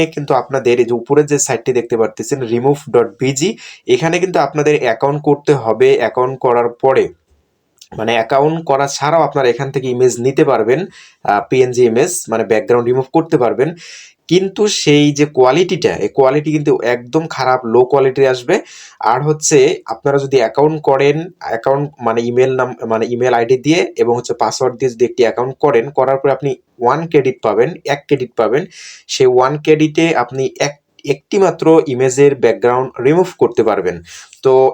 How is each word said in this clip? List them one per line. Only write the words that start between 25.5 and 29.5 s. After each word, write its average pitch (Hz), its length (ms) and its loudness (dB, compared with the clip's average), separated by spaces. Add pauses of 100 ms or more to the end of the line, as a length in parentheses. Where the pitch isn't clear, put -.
করেন, 139 320 2
করার 135 280 0
পরে 139 140 0
আপনি 135 180 -4 (300)
ওয়ান 127 280 0
ক্রেডিট 135 340 0
পাবেন, 113 260 0 (160)
এক 143 220 -4
ক্রেডিট 123 300 -4
পাবেন। 120 260 0 (440)
সেই - 280 0
ওয়ান 127 240 2